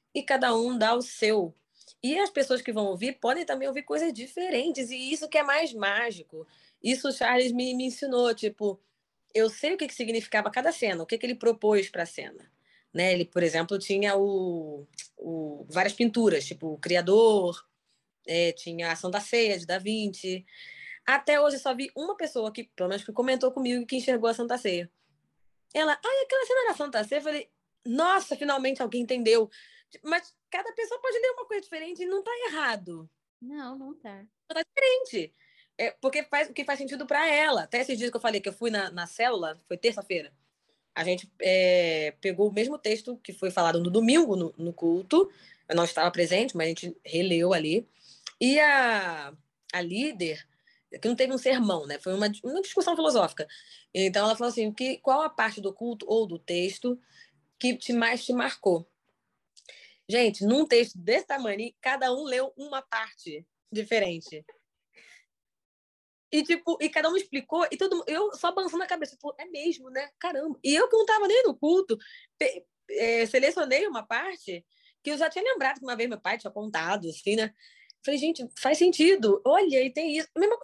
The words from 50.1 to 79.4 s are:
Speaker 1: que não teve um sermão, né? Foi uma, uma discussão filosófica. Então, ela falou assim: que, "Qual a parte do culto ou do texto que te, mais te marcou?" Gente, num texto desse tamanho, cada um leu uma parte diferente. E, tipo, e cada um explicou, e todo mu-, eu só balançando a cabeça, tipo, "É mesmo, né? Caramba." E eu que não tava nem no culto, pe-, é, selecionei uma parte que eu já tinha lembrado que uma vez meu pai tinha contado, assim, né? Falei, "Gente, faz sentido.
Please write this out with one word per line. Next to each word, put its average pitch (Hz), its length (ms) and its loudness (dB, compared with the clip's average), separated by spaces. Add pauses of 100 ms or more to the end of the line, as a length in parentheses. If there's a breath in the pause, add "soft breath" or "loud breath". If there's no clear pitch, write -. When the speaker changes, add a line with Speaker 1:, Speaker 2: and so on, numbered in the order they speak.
Speaker 1:
que 214 60 -2
não 240 80 0
teve 262 180 2
um 262 40 0
sermão, 226 480 0
né? 143 140 -8
Foi 185 140 -4
uma, 208 140 0 (160)
uma 294 180 -4
discussão 359 340 0
filosófica. 269 500 2 (480 loud breath)
Então, 190 320 2
ela 220 120 2
falou 240 120 -2
assim: 220 240 -2
que, 254 260 -4
"Qual 269 220 2
a 311 80 0
parte 220 300 -2
do 196 140 -6
culto 233 340 -8
ou 220 180 2
do 170 140 -8
texto 190 600 -2 (600 soft breath)
que 247 180 0
te, - 140 -6
mais 233 340 0
te - 80 -2
marcou?" 220 560 -2 (1200 loud breath)
Gente, 214 380 2
num 269 200 4
texto 240 320 4
desse 214 300 0
tamanho, 233 540 -4
cada 262 320 0
um 269 100 -4
leu 262 320 -4
uma 277 260 -10
parte 214 640 -10 (260)
diferente. 196 720 -4 (1900 loud breath)
E, 302 120 2
tipo, 330 380 0
e 302 80 0
cada 311 200 2
um 349 60 0
explicou, 330 560 -2
e 269 60 -6
todo 370 200 0
mu-, 330 100 -6
eu 392 280 -2
só 349 160 -2
balançando 370 320 -4
a 370 40 -6
cabeça, 330 280 -6
tipo, 285 240 -10
"É 302 60 -16
mesmo, 302 440 0
né? 269 200 0 (100)
Caramba." 311 440 -2
E 285 120 6
eu 440 140 6
que 453 80 6
não 440 80 6
tava 427 220 4
nem 453 160 6
no 381 140 4
culto, 330 400 4 (400 loud breath)
pe-, 180 280 -2 (260)
é, 226 340 2
selecionei 269 640 2
uma 233 180 -6
parte 233 600 -6 (380 soft breath)
que 294 80 -4
eu 302 60 -2
já 320 120 2
tinha 359 140 -4
lembrado 277 360 0
que 262 60 -16
uma 247 100 -4
vez 233 140 -2
meu 214 100 -8
pai 202 180 -2
tinha 208 140 -12
contado, 190 580 -4
assim, 196 260 -2
né? 214 180 0 (500 soft breath)
Falei, 277 160 0
"Gente, 285 280 -2 (120)
faz 294 180 2
sentido. 320 680 6